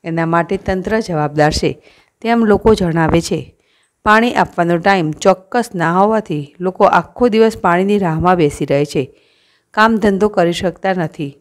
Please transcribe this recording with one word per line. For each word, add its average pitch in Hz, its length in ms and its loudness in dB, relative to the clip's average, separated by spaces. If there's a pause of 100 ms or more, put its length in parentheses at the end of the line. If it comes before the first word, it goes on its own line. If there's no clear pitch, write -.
એના 165 220 -4
માટે 170 320 -2
તંત્ર 196 420 -4
જવાબદાર 151 520 0
છે, - 300 -4 (400)
તેમ 226 240 0
લોકો 208 280 4
જણાવે 165 480 0
છે. - 340 -8 (480)
પાણી 220 300 2
આપવાનો 170 440 0
ટાઈમ 170 340 0
ચોક્કસ 196 640 -2
ના 165 180 -2
હોવાથી 196 680 -2
લોકો 185 240 -2
આખો 226 460 0
દિવસ 220 280 2
પાણીની 190 400 0
રાહમાં 175 380 0
બેસી 151 300 0
રહે 143 200 0
છે. 147 280 -6 (600)
કામ 220 240 2
ધંધો 196 300 0
કરી 175 240 0
શકતા 185 420 -4
નથી. 175 480 -6